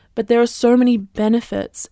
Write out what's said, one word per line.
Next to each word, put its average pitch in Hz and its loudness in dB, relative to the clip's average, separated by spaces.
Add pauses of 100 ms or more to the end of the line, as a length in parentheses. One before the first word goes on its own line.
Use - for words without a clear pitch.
(140)
But 220 -6
there 233 2
are 240 2
so 240 0
many 247 2
benefits 214 -4